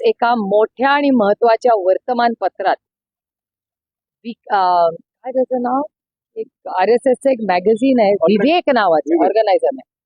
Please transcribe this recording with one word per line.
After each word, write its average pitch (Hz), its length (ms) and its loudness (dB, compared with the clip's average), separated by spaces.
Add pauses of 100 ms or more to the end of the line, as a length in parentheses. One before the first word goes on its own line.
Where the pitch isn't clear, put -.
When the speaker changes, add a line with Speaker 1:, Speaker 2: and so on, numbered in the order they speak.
Speaker 1:
एका 233 340 0
मोठ्या 214 540 -2
आणि 285 200 0
महत्वाच्या 226 640 2
वर्तमानपत्रात 202 1000 -2 (1500)
वि-, - 280 -14
अं, 175 480 2
काय - 320 -16
त्याचं 247 300 -2
नाव? 247 200 -2 (540)
एक - 320 -14
आरएसएसचं 226 600 0
एक 262 80 0 (100)
मॅगझिन 220 520 0
आहे, 202 120 4
Speaker 2:
ऑर्गनायझर. 196 340 2
Speaker 1:
विवेक 330 280 0
नावाचं, 202 400 0
Speaker 2:
विवेक. 320 140 0
Speaker 1:
ऑर्गनायझर 196 460 0
नाही, - 180 -18 (140)